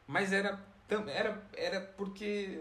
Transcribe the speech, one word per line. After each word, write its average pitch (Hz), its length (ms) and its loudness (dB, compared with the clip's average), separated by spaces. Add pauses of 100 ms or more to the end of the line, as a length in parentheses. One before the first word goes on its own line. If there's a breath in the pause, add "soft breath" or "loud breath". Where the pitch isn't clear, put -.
mas 190 260 2
era 196 280 2 (300)
tam-, 208 180 2
era, 196 320 0 (160)
era 185 240 0
porque, 196 800 -4